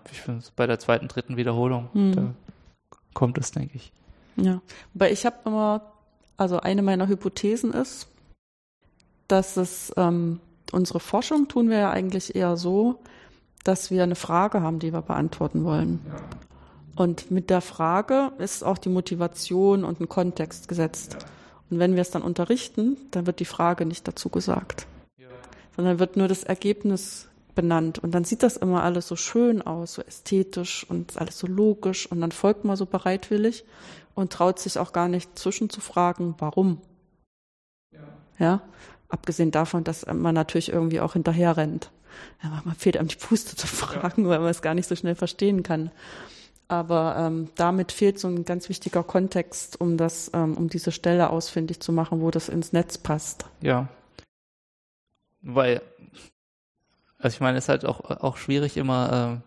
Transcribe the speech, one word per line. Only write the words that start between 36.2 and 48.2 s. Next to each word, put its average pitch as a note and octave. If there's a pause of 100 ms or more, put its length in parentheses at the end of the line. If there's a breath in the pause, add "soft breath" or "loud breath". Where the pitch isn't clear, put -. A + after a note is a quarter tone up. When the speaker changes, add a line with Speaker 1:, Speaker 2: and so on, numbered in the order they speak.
Speaker 2:
warum. E3+ (1120)
Speaker 1:
Ja. - (380)
Speaker 2:
Ja? F3 (480 loud breath)
Abgesehen E3
davon, D#3+
dass E3
man E3
natürlich D#3+
irgendwie E3
auch E3
hinterher E3+
rennt. D#3 (520 loud breath)
Ja, D#3
man E3
fehlt E3+
einem D#3+
die -
Puste -
zu -
Speaker 1:
Ja. -
Speaker 2:
fragen, F3+
weil E3
man E3+
es E3+
gar D#3+
nicht F3+
so F3+
schnell E3+
verstehen F#3+
kann. D#3+ (800 loud breath)
Aber, E3
ähm, D#3+
damit F3
fehlt G3+
so F#3+